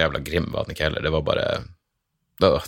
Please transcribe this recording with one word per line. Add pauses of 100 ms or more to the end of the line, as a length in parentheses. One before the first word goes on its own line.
jævla
grim
var
den
ikke
heller.
Det
var
bare, (960)
det, (180)